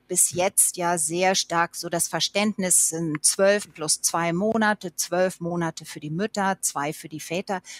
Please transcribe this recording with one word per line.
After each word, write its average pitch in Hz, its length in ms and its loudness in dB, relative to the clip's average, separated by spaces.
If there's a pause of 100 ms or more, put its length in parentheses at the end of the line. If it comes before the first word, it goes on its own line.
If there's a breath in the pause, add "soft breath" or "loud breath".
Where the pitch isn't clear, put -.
bis - 240 2
jetzt - 440 2
ja 175 220 0
sehr 175 380 2
stark 170 400 0
so - 120 -8
das 170 200 0
Verständnis, 196 840 0
sind 160 340 -2
zwölf 196 480 2
plus 147 300 -4
zwei 170 320 0
Monate, 214 600 0
zwölf 180 440 0
Monate 170 460 -4
für - 140 -14
die 151 100 -8
Mütter, 190 520 0
zwei 147 320 -2
für - 160 -14
die 151 100 -10
Väter. 180 420 -4 (180 loud breath)